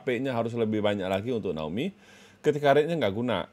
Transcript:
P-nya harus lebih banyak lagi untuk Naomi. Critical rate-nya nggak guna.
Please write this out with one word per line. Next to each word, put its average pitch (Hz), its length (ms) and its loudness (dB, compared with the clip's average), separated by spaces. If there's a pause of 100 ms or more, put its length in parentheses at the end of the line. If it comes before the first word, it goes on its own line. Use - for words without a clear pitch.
P-nya 127 320 -2
harus 117 160 0
lebih 110 320 0
banyak 101 240 0
lagi 98 240 -2
untuk 98 240 -4
Naomi. 90 400 -4 (480)
Critical 143 320 4
rate-nya 156 240 2
nggak 101 160 0
guna. 113 380 -2